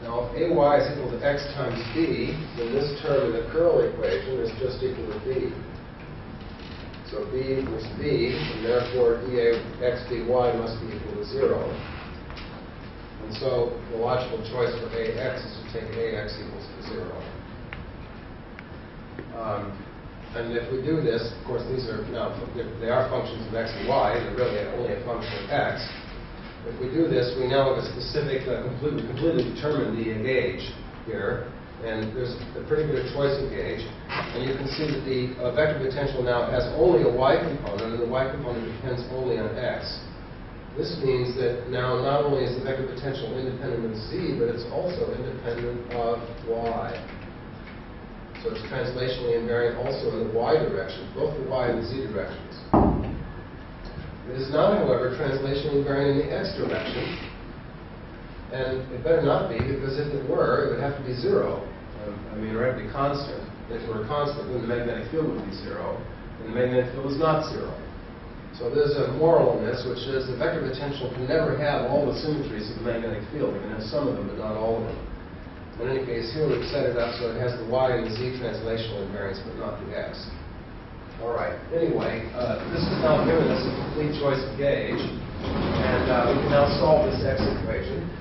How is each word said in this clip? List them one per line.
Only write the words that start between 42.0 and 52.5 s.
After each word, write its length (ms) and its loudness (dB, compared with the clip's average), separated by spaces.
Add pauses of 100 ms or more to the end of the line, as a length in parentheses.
only 240 2
is 80 -2
the 80 -4
vector 240 -2
potential 500 -4
independent 460 -4
of 240 -4
Z, 320 -2
but 80 4
it's 240 -2
also 420 -2
independent 800 -4
of 320 0 (240)
Y. 480 -2 (1400)
So 160 -2
it's 160 -6
translationally 640 0
invariant 480 2
also 320 0
in 160 0
the 20 -4
Y 300 4
direction, 480 -4
both 240 0
the 80 -4
Y 240 2
and 160 2
the 80 -4
Z 160 -4
directions. 480 -6 (1700)